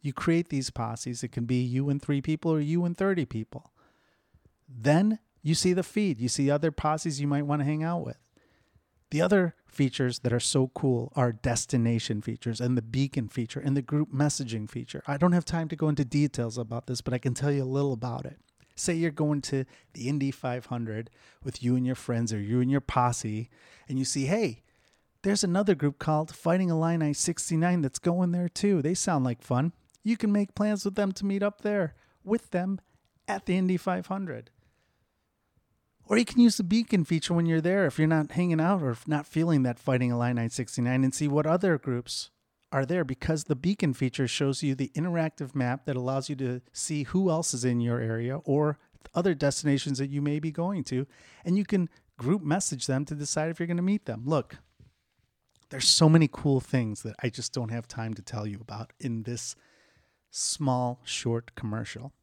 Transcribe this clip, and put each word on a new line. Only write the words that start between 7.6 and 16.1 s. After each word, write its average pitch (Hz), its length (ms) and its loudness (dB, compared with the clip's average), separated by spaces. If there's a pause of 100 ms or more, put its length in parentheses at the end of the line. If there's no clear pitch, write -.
hang 151 180 0
out 170 220 -2
with. 120 120 -10 (920)
The 147 120 0
other 180 340 4 (120)
features 127 520 0
that 120 120 0
are 120 80 2
so 131 360 2
cool 123 400 0
are 123 160 2
destination 117 920 0
features 113 400 -6
and 123 160 0
the 113 60 0
beacon 131 440 -2
feature 120 320 -6
and 139 160 0
the 139 60 0
group 147 320 -2
messaging 123 560 -2
feature. - 380 -10
I 143 100 -4
don't 175 140 6
have 175 140 2
time 165 240 -4
to 165 60 -6
go 151 140 0
into 143 160 2
details 123 540 0